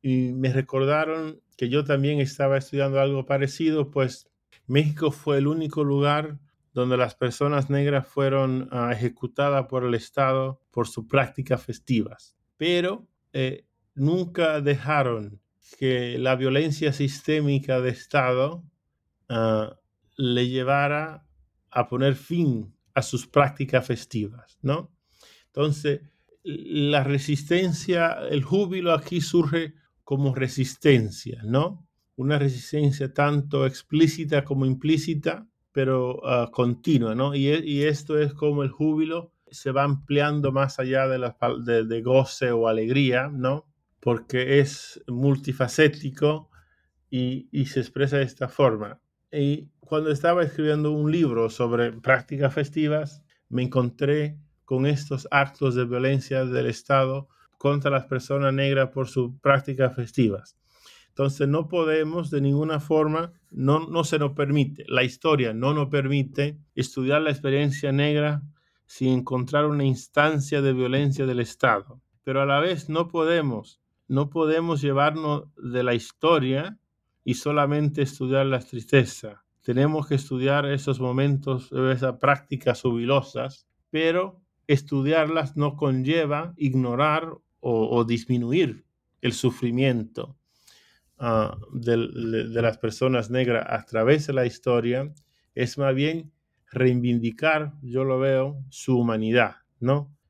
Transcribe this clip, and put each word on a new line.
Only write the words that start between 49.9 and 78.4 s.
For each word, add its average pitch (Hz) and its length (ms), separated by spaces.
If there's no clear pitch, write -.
estaba 165 340
escribiendo 151 480
un 151 180
libro 120 400
sobre 120 420
prácticas 131 640
festivas, 151 680
me 123 160
encontré 139 720
con 131 220
estos 139 440
actos 139 440
de 123 100
violencia 131 600
del 123 220
Estado 135 600
contra 143 320
las 135 160
personas 135 480
negras 135 360
por 135 180
sus 127 320
prácticas 139 540
festivas. 113 600
Entonces 139 400
no 151 200
podemos 160 600
de 143 120
ninguna 147 360
forma, 156 540
no, 147 380
no 165 160
se 156 140
nos 143 140
permite, 143 540
la 127 160
historia 131 520
no 127 180
nos 147 160
permite 143 680
estudiar 135 480
la 151 80
experiencia 143 600
negra 147 520
sin 131 360
encontrar 131 460
una 147 180
instancia 147 760
de 135 140
violencia 135 520
del 123 140
Estado. 110 640
Pero 135 200
a 139 40
la 139 140
vez 160 300
no 165 180
podemos, 160 720
no 139 200
podemos 160 540
llevarnos 147 600
de 123 260
la 123 120
historia 151 840
y 120 100
solamente 147 680
estudiar 135 440